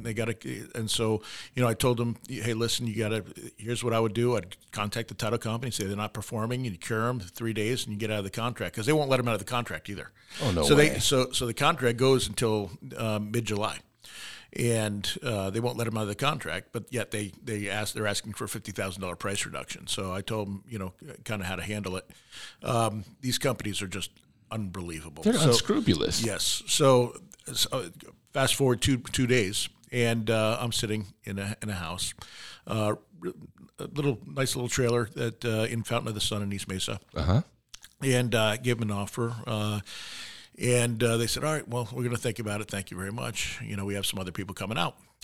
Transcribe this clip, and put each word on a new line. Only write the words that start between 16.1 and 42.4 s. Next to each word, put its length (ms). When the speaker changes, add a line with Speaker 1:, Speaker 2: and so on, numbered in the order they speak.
Speaker 1:
contract, 580
but 200
yet 180
they, 220
they 240
ask, 280
they're 100
asking 280
for 100
a 60
fifty 220
thousand 300
dollar 140
price 280
reduction. 440
So 260
I 80
told 280
'em, 200
you 80
know, 160
kinda 220
how 100
to 80
handle 340
it. 100
Um, 440
these 180
companies 420
are 60
just 240
unbelievable. 720
Speaker 2:
They're 100
Speaker 1:
So 160
Speaker 2:
unscrupulous. 760
Speaker 1:
Yes. 440
So, 500
so, 200
uh, 180
fast 200
forward 280
two, 160
two 140
days, 420
and, 380
uh, 320
I'm 100
sitting 360
in 160
a, 240
in 80
a 20
house, 400
uh, 260
a 60
little, 320
nice 280
little 140
trailer 460
that, 280
uh, 280
in 100
Fountain 280
of 40
the 80
Sun 220
in 100
East 140
Mesa. 320
Speaker 2:
Uh-huh. 260
Speaker 1:
And, 320
uh, 220
gave 200
'em 60
an 80
offer, 420
uh, 320
and, 440
uh, 140
they 80
said, 180
"All 100
right, 140
well, 240
we're 120
gonna 120
think 220
about 240